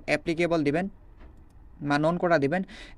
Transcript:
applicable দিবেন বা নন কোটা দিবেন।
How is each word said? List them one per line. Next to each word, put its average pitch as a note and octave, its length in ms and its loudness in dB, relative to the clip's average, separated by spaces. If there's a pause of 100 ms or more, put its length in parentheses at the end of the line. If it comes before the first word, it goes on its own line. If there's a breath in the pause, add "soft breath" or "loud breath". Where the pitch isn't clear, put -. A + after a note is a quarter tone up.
(160)
applicable E3 520 0
দিবেন E3 180 0 (1000)
বা C#3+ 160 2
নন E3+ 200 2
কোটা E3+ 200 4
দিবেন। D#3+ 180 0 (360 loud breath)